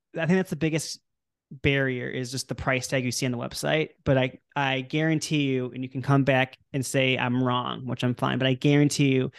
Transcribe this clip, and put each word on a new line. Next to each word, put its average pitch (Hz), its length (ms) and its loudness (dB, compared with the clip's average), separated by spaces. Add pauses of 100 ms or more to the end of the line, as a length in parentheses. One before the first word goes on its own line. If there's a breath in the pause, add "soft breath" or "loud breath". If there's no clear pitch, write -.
(180)
I 160 80 -2
think 185 140 4
that's 185 100 -2
the 175 60 -6
biggest 156 440 -2 (520)
barrier 131 560 0
is 127 220 -6
just 131 180 -6
the 135 60 -6
price 127 340 -2
tag 135 160 0
you 123 80 -2
see - 140 -4
on 127 60 0
the 120 60 -4
website. 147 520 -2 (140)
But 135 140 4
I, 131 220 -2 (160)
I 135 260 0
guarantee 156 640 0
you, 127 300 0
and 131 80 -8
you 127 80 -8
can 131 120 -6
come 139 220 4
back 131 340 2 (160)
and 135 120 -4
say 131 320 0
I'm 123 240 0
wrong, 123 460 -2
which 123 160 -6
I'm 123 100 0
fine, 131 240 -2
but 131 100 0
I 131 60 2
guarantee 143 600 4
you, 131 260 0